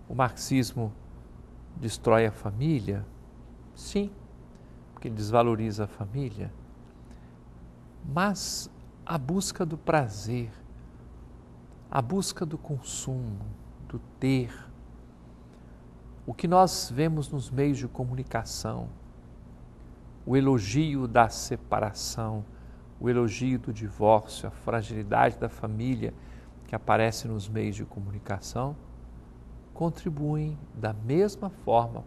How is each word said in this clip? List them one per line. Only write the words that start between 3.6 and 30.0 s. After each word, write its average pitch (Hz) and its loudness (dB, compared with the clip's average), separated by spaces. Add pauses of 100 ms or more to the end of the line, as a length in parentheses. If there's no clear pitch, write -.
Sim, 202 -4 (800)
porque - -10
ele 113 -4
desvaloriza 110 4
a 104 -2
família. 104 -6 (1500)
Mas 175 0 (340)
a - -2
busca 170 0
do 165 -2
prazer, 117 2 (1400)
a 139 2
busca 180 0
do 156 -4
consumo, 127 -6 (480)
do 123 -6 (200)
ter, 131 4 (1700)
o 123 -4
que - -2
nós 180 6
vemos 151 2
nos 131 -4
meios 139 4
de 123 -4
comunicação, 120 -4 (1400)
o 127 4
elogio 135 4
da 113 8
separação, 107 -2 (560)
o 120 2
elogio 120 4
do 117 -4
divórcio, 107 4
a 104 -6
fragilidade 113 2
da 120 -2
família 113 -2 (540)
que - -4
aparece 110 4
nos 107 -4
meios 107 -2
de 107 -6
comunicação, 104 -6 (960)
contribuem 151 -2 (160)